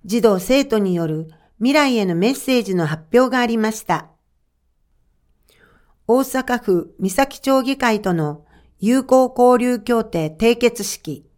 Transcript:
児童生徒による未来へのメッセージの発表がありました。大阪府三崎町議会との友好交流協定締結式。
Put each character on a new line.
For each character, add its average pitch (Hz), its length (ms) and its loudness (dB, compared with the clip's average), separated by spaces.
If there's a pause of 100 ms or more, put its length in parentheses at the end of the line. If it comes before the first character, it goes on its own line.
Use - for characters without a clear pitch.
児 208 160 -2
童 196 200 4
生 269 240 2
徒 220 160 0
に 185 120 0
よ 165 140 -2
る 156 240 -6 (280)
未 247 140 0
来 285 240 2
へ 208 80 0
の 175 120 -2
メ 214 160 2
ッ - 20 -2
セ 262 240 0
ー 233 60 0
ジ 190 100 -4
の 175 140 0
発 156 160 -6 (100)
表 254 160 4
が 254 80 -2
あ 240 80 0
り 226 120 -2
ま 220 120 0
し - 160 -12
た。 160 240 -4 (2000)
大 240 100 4
阪 262 400 -2
府 185 400 -2
三 190 120 -2
崎 277 300 -2
町 269 220 2
議 269 160 -4
会 220 240 0
と 190 100 -2
の 151 320 -4 (360)
友 247 240 0
好 262 340 2
交 247 180 6
流 247 220 0
協 233 240 0
定 160 340 -6
締 233 200 2
結 240 260 0
式。 - 560 -12